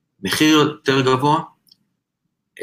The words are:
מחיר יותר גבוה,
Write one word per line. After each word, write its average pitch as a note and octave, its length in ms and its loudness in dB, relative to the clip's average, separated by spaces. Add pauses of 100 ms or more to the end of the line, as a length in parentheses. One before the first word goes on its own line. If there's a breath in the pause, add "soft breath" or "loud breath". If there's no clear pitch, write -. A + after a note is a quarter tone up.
(220)
מחיר D#3 360 2
יותר C3+ 420 -2
גבוה, C3+ 420 0 (1200)